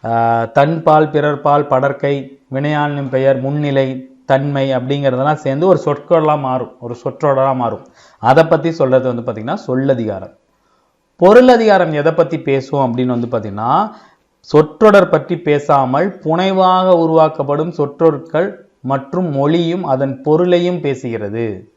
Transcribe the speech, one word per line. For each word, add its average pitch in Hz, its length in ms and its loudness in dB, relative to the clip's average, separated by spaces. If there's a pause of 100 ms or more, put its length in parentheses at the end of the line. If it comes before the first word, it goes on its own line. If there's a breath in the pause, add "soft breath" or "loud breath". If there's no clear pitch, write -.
ஆ, 117 100 -4 (440)
தன்பால், 156 520 2
பிறர்பால், 147 580 0
படர்க்கை, 139 480 -2 (380)
வினையாளின் 143 600 -4
பெயர், 135 280 2
முன்னிலை, 139 440 -2 (460)
தன்மை 139 340 0 (120)
அப்படிங்கிறதெல்லாம் 139 680 -2
சேர்ந்து 143 220 -2
ஒரு 180 180 4
சொற்களா 151 540 0
மாறும், 127 400 -6
ஒரு 120 240 -12
சொற்றொடரா 135 520 0
மாறும். 117 300 -6 (380 soft breath)
அதை 139 200 6
பத்தி 160 280 0
சொல்றது 131 400 2
வந்து 117 160 -6
பாத்தீங்கன்னா 120 300 -8 (100)
சொல்லதிகாரம். 117 680 -4 (880)
பொருளதிகாரம் 214 800 4
எதை 160 180 2
பத்தி 165 200 0 (100)
பேசுவோம் 135 360 -2
அப்படின்னு 123 320 -2
வந்து 120 180 -4
பாத்தீங்கன்னா, 107 360 -4 (800 loud breath)
சொற்றொடர் 185 640 4
பத்தி 156 240 -2
பேசாமல் 147 800 0
புனைவாக 185 720 0 (140)
உருவாக்கப்படும் 156 720 0
சொற்றொற்கள் 156 920 -2 (120)
மற்றும் 139 500 -4
மொழியும் 165 520 0
அதன் 135 380 -4
பொருளையும் 175 640 0
பேசுகிறது. 117 600 -6 (300)